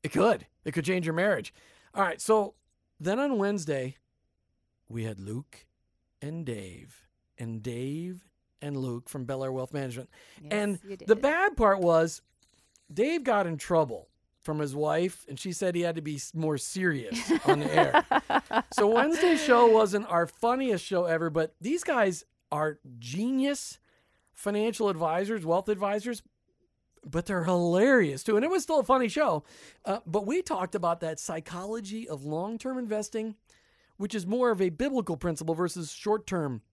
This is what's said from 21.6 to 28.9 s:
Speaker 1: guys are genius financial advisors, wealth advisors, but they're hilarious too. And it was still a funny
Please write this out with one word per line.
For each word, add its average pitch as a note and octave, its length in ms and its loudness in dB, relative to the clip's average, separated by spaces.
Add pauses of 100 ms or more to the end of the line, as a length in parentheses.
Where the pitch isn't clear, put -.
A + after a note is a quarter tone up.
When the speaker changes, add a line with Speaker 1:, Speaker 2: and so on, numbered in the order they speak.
Speaker 1:
guys G#3+ 420 0 (260)
are D3+ 260 -2 (220)
genius B3+ 800 -2 (540)
financial G#3+ 560 -2
advisors, F3 580 -2
wealth F3+ 200 2
advisors, G#3 540 -2 (840)
but D#3+ 220 -4
they're F#3 180 -2
hilarious F3 800 4
too. A3 120 2
And A3+ 100 4
it E4+ 60 0
was F#4 100 2
still D#4 180 2
a A#3+ 40 2
funny B3+ 240 2